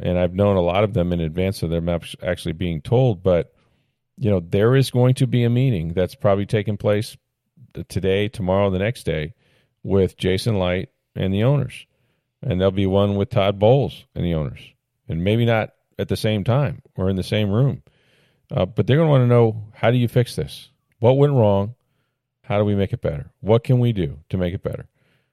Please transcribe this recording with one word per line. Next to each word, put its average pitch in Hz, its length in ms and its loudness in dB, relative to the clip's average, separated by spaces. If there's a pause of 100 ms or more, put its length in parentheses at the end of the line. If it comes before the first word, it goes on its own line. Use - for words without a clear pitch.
and 90 180 -2
I've 90 160 0
known 101 220 2
a 90 60 2
lot 87 200 2
of 107 120 0
them 87 180 0
in 87 80 -2
advance 90 420 -4
of 82 80 -2
them 85 180 -2
act-, 85 340 -4
actually 85 320 -6
being 82 280 -6
told. 117 400 0
But, 87 320 0 (640)
you 107 120 0
know, 95 100 2
there 101 340 2
is 135 160 2
going 127 240 2
to 131 140 0
be 120 160 0
a 117 60 2
meeting 120 420 0
that's 90 240 -2
probably 101 280 0
taking 104 320 -2
place 104 400 -2 (560)
t-, - 120 -12
today, 98 440 -2
tomorrow, 95 420 0
the 92 100 -2
next 110 240 -4
day 78 300 -6 (480)
with 95 340 0
Jason 95 420 -2
Licht 90 320 -4 (240)
and 95 180 -2
the 101 120 0
owners. - 420 -2 (560)
And 90 180 -2
there'll 95 120 2
be 98 140 0
one 101 280 2
with 98 160 -2
Todd 101 280 0
Bowles 113 460 2 (120)
and 87 80 -4
the 87 100 0
owners. 73 240 -4 (500)
And 82 140 -6
maybe 110 220 0
not 113 300 0 (220)
at 104 120 -6
the 98 80 -2
same 107 260 -2
time 117 400 -2 (140)
or 92 120 -2
in 98 60 0
the 92 80 -2
same 104 280 -2
room. 120 320 0 (680)
Uh, 95 160 0
but 98 200 -2
they're 120 100 4
gonna 160 140 2
wanna 131 180 4
know, 117 340 4 (120)
how 117 180 2
do 127 40 2
you 120 120 2
fix - 260 0
this? - 360 -10 (280)
What 127 200 4
went 143 160 4
wrong? 104 420 2 (640)
How 101 160 -2
do 107 60 2
we 104 100 0
make 98 180 0
it - 80 -4
better? 76 300 -6 (100)
What 113 220 2
can 127 160 2
we 120 140 2
do 78 260 -4 (120)
to 98 60 -4
make 90 180 -2
it - 100 -8
better? - 240 -8 (440)